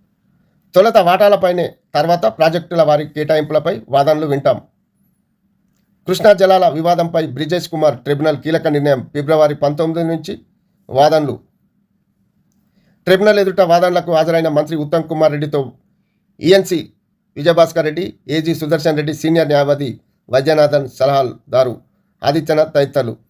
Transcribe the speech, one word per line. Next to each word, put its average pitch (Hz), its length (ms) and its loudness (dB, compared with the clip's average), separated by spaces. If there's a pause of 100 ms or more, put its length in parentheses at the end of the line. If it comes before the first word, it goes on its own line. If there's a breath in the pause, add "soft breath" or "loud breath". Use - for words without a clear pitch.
(760)
తొలుత 220 220 4
వాటాలపైనే, 185 800 2 (180)
తర్వాత 165 320 0
ప్రాజెక్టుల 165 580 0
వారి 147 260 0
కేటాయింపులపై 151 800 -2
వాదనలు 151 360 0
వింటాం. 139 360 -2 (1500)
కృష్ణా 185 260 4
జలాల 185 340 4
వివాదంపై 165 600 -2
బ్రిజేష్ 156 420 -6
కుమార్ 156 280 0
ట్రిబ్యునల్ 147 460 -2
కీలక 156 240 -2
నిర్ణయం. 143 340 0 (120)
ఫిబ్రవరి 147 420 0
పంతొమ్మిది 160 520 -2
నుంచి 160 340 -8 (480)
వాదనలు. 147 500 2 (1700)
ట్రిబ్యునల్ 202 340 4
ఎదుట 190 220 0
వాదనలకు 175 540 0
హాజరైన 160 320 2
మంత్రి 151 280 -2
ఉత్తమ్ 156 280 -2
కుమార్ 160 280 0
రెడ్డితో 147 420 -6 (680)
ఈఎన్సీ 185 480 0 (460)
విజయభాస్కర్ 165 500 0
రెడ్డి, 160 280 -6 (140)
ఏజీ 156 280 -2
సుదర్శన్ 156 400 -2
రెడ్డి, 151 180 -4
సీనియర్ 160 340 0
న్యాయవాది 143 520 -2 (300)
వైద్యనాథన్ 143 600 0
సలహాదారు 127 920 -2 (420)
ఆదిత్యనాథ్ 156 520 -2
తదితరులు. 139 420 -2 (120)